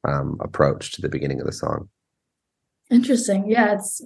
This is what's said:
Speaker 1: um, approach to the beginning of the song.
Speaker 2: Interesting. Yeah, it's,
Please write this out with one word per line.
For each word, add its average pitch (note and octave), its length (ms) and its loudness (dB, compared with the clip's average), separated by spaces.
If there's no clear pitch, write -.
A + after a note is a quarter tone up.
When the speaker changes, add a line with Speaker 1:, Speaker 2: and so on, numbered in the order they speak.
Speaker 1:
um, C#2+ 360 -2
approach - 520 0
to - 80 -12
the - 80 -2
beginning C#2 300 -4
of - 60 -6
the - 80 -4
song. - 340 -4
Speaker 2:
Interesting. A3+ 600 2
Yeah, G#3+ 240 4
it's, - 320 -4